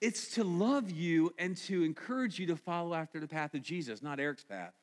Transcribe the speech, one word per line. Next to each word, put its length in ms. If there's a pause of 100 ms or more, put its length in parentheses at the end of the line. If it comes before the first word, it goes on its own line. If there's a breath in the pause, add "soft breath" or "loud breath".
it's 340
to 100
love 460
you 480
and 180
to 260
encourage 560
you 80
to 100
follow 380
after 240
the 80
path 280
of 80
Jesus, 380
not 200
Eric's 240
path 380